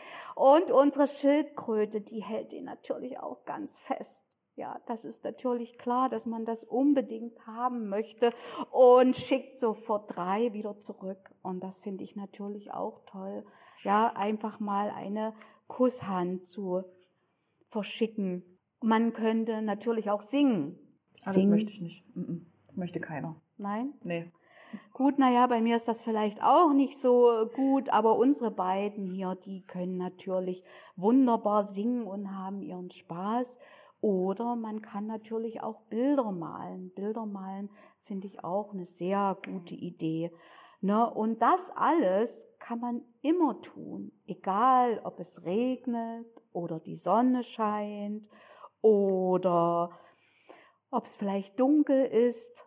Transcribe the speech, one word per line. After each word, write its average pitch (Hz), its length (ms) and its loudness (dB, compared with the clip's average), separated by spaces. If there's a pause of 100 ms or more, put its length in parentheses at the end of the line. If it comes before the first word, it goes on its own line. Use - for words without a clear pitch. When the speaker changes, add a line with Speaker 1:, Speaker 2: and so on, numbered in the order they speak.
(360)
Speaker 1:
Und 285 340 6
unsere 285 380 8
Schildkröte, 277 920 2
die 214 220 -8
hält 220 300 -8
ihn - 120 -12
natürlich - 540 -10
auch - 260 -12
ganz - 280 -8 (140)
fest. - 380 -10 (300)
Ja, - 320 -10
das 226 180 -8
ist - 200 -14
natürlich 240 520 -6
klar, 254 320 0
dass 226 160 -6
man 226 220 -6
das 226 180 -6
unbedingt 233 720 0 (120)
haben 233 420 -6
möchte 220 440 0 (380)
und 254 460 8
schickt - 420 -4
sofort 214 580 -4
drei 202 360 0
wieder 208 280 -8
zurück. 190 600 -14
Und 185 200 -8
das 190 180 -12
finde 196 240 -10
ich - 120 -18
natürlich 202 560 -12
auch 214 340 -8
toll. 196 380 -12 (380)
Ja, 208 320 2
einfach 214 460 -4
mal 202 300 -4
eine 214 440 -6 (340)
Kusshand 185 840 -2
zu 190 340 -6 (840)
verschicken. 202 760 -6 (360)
Man 226 320 2
könnte 220 480 -2
natürlich 214 500 -4
auch 208 120 -2
singen. 220 560 0 (420)
Speaker 2:
Ah, - 60 -20
das 196 80 -2
Speaker 1:
Singen. 196 160 6
Speaker 2:
möchte 214 220 2
ich - 100 -18
nicht. - 340 -14
Mm, 175 40 -6
mm. 170 260 -10 (200)
Das - 100 -20
möchte 175 240 -6
keiner. 160 360 -10 (220)
Speaker 1:
Nein? 214 340 -6 (120)
Speaker 2:
Nee. 170 260 -6 (600)
Speaker 1:
Gut, 277 260 2
na 262 120 6
ja, 247 160 6
bei 240 140 2
mir 233 160 4
ist 226 100 -4
das 226 160 -2
vielleicht 214 400 -2
auch 302 300 6
nicht 277 280 2
so 240 540 6
gut, 269 360 2
aber 220 280 4
unsere 247 320 2
beiden 196 640 -2
hier, 185 220 -4 (100)
die 190 180 -12
können 180 340 -6
natürlich 180 680 -6 (340)
wunderbar 214 760 4
singen 226 340 -2
und 196 300 -8
haben 190 260 -8
ihren 180 280 -10
Spaß. 214 560 -4 (540)
Oder 196 560 0
man 214 260 -8
kann 214 240 -10
natürlich 220 560 -8
auch 220 260 -8
Bilder 247 440 0
malen. 185 640 -10
Bilder 220 320 -6
malen 196 440 -10 (340)
finde 196 220 -10
ich - 180 -16
auch 202 300 -4
eine 180 120 -8
sehr 190 580 -4
gute 180 300 -12
Idee. 165 560 -6 (500)
Ne? 214 300 2
Und 220 300 -4
das 320 200 4 (140)
alles 233 560 2 (280)
kann 233 220 -10
man 240 220 -6 (200)
immer 302 400 2
tun, 196 500 -12 (140)
egal 233 800 2
ob - 160 -10
es 170 240 -18
regnet 233 840 -4 (260)
oder 170 280 -6
die 160 160 -12
Sonne 240 480 2
scheint 208 840 -6 (540)
oder 185 1080 4 (1000)
ob 254 160 -4
es - 100 -18
vielleicht 196 420 -4
dunkel 269 480 4
ist. 233 460 0 (140)